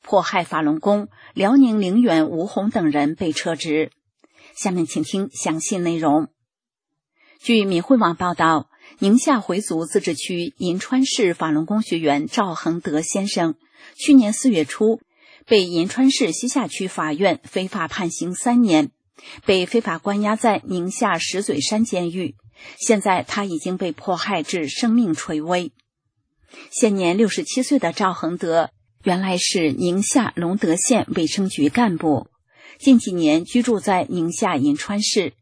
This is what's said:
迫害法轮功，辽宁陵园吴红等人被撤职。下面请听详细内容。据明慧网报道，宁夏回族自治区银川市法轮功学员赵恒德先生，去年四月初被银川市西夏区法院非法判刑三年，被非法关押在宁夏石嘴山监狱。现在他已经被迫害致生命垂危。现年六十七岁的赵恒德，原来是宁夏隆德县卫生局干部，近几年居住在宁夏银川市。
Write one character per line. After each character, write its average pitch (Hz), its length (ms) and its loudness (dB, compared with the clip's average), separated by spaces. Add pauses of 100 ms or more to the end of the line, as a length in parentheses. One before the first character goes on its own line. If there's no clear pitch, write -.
迫 196 200 4
害 175 240 -2
法 160 160 -4
轮 156 180 0
功， 208 300 0 (240)
辽 214 240 2
宁 226 240 6
陵 196 200 2
园 165 280 4
吴 170 160 -2
红 208 240 -2
等 165 220 0
人 147 240 0
被 160 180 -2
撤 165 240 -4
职。 156 340 -2 (640)
下 196 160 -4
面 175 140 0
请 156 180 -4
听 196 300 -4
详 160 260 -4
细 196 180 -4
内 170 200 -2
容。 156 320 2 (1120)
据 220 240 2
明 180 180 0
慧 262 140 4
网 175 180 2
报 180 180 -4
道， 160 360 0 (300)
宁 202 180 4
夏 262 240 2
回 190 180 -2
族 165 260 -4
自 196 140 0
治 175 140 -2
区 175 440 -6
银 180 220 -2
川 262 260 0
市 185 280 0
法 160 180 -2
轮 156 140 0
功 214 160 0
学 175 160 -4
员 151 300 0
赵 190 280 -2
恒 165 240 -4
德 156 220 -4
先 196 260 -4
生， 170 280 -2 (400)
去 - 180 2
年 220 180 8
四 262 180 0
月 165 160 2
初 220 360 0 (440)
被 208 180 4
银 175 260 0
川 262 220 4
市 196 200 0
西 - 160 -6
夏 247 200 -2
区 190 200 -6
法 156 260 -4
院 175 300 2
非 190 240 -4
法 170 200 -6
判 170 240 -4
刑 175 240 -6
三 240 260 2
年， 156 300 4 (540)
被 185 200 2
非 226 160 0
法 165 160 -6
关 202 240 -2
押 208 140 0
在 214 300 0
宁 180 260 -4
夏 196 260 -2
石 180 240 -4
嘴 147 200 -4
山 220 220 0
监 175 280 -2
狱。 175 240 -6 (420)
现 214 240 0
在 185 220 0
他 208 200 -6
已 175 140 -6
经 180 200 -4
被 175 140 -4
迫 180 240 -4
害 170 280 -4
致 160 240 -4
生 220 260 0
命 214 220 2
垂 156 260 -6
危。 175 300 -2 (1000)
现 214 260 2
年 180 220 0
六 220 100 4
十 - 160 -4
七 254 200 -4
岁 277 160 2
的 170 120 0
赵 185 220 -2
恒 170 240 -6
德， 165 320 0 (340)
原 185 160 0
来 190 180 -2
是 160 340 0
宁 180 320 0
夏 - 320 0
隆 170 220 -2
德 165 180 0
县 214 400 0
卫 165 100 0
生 196 240 -2
局 - 200 0
干 208 280 0
部， 147 300 -2 (500)
近 254 220 6
几 202 120 -2
年 165 340 2
居 240 180 0
住 220 160 0
在 185 280 0
宁 170 240 -2
夏 180 260 -2
银 143 200 2
川 208 240 -4
市。 170 400 0